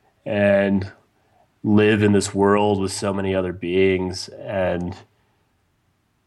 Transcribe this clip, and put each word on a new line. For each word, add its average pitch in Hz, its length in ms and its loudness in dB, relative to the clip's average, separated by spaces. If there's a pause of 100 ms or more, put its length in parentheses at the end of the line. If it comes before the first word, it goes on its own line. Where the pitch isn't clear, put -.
(260)
and 101 640 0 (720)
live 107 400 4
in 104 80 4
this 98 220 0
world 101 460 2
with 95 120 -4
so 98 220 -4
many 98 200 -2
other 90 200 -2
beings. 92 760 -2
And 87 640 -6 (1300)